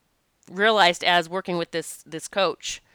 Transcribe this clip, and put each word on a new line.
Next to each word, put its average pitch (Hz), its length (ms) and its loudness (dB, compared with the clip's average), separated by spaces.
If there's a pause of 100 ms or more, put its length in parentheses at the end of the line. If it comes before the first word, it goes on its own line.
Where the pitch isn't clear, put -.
(520)
realized 196 520 2
as 175 260 2
working 180 280 -4
with 170 140 -4
this, - 340 -8
this 151 220 -12
coach, - 540 -4 (140)